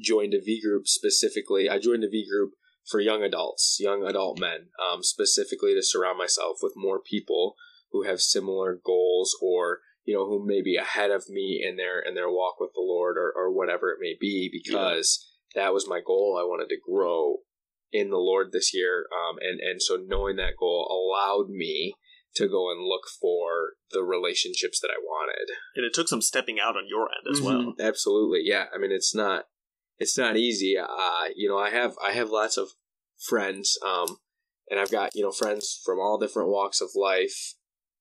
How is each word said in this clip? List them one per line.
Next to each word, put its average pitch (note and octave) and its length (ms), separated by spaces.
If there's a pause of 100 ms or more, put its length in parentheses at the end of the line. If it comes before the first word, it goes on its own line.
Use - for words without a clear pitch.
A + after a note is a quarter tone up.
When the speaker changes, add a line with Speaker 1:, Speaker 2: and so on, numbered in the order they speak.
Speaker 1:
joined G#2 300
a G2 100
V A2 200
group G2+ 240
specifically. G2+ 800
I G2 100
joined A2+ 260
a G2+ 40
V G#2 220
group G2 220 (380)
for G#2+ 100
young G#2+ 220
adults, F2 580
young G2+ 240
adult F#2+ 360
men, E2+ 280 (140)
um, F2+ 200
specifically G2+ 720
to F#2+ 80
surround F#2 360
myself F2 440
with F#2+ 140
more F#2+ 240
people - 540 (360)
who G2+ 140
have F#2 160
similar F#2+ 640
goals F2+ 580
or, F2+ 380 (240)
you G#2 100
know, G2 120
who G2+ 200
may G2+ 160
be F#2 140
ahead G2+ 340
of G2 180
me G2 380
in F#2 100
their, F2+ 240
in F2+ 140
their F2+ 160
walk F2+ 280
with F2+ 160
the F#2 60
Lord F2+ 360
or, F2 200
or F#2 160
whatever F2+ 380
it - 100
may E2 180
be, F#2+ 340
Speaker 2:
Yeah. F2 100
Speaker 1:
because F2+ 600 (300)
that G2 200
was G2 120
my F2 180
goal. F#2+ 360
I F2 40
wanted F2 260
to - 120
grow F2 580 (520)
in G#2 180
the G2 60
Lord F#2 360
this - 200
year, F2+ 400
um, E2+ 280
and, F2+ 200
and F#2 220
so F#2 220
knowing G2 320
that F#2 220
goal F2 320
allowed G2 600
me E2+ 440 (400)
to G2+ 140
go F#2 240
and F2 100
look F#2 200 (180)
for E2+ 520 (180)
the F#2+ 120
relationships F2+ 800
that - 100
I - 100
wanted. - 540 (220)
Speaker 2:
And B2+ 80
it A#2 80
took E3 160
some A#2 140
stepping B2 360
out G#2 200
on F#2+ 100
your G#2 140
end - 280
as C#3+ 100
Speaker 1:
Mm-hmm. C3+ 60 (200)
Speaker 2:
well. A2+ 120
Speaker 1:
Absolutely, G#2 640
yeah. G2 200 (100)
I - 40
mean, G2 120
it's F#2+ 240
not, G2 300 (540)
it's - 180
not A2+ 220
easy. G2+ 400
Uh, E2+ 580
you G2+ 140
know, G2 80
I G#2 100
have, A#2 240 (100)
I G2 100
have A2+ 180
lots A2 260
of G2 120 (600)
friends, G2 480 (100)
um, F2+ 300 (540)
and G2 100
I've G2 100
got, G2+ 240
you G#2 80
know, G2 80
friends G#2 540
from F#2 140
all G#2 200
different G2+ 300
walks G2 320
of F#2 160
life, F#2+ 580 (460)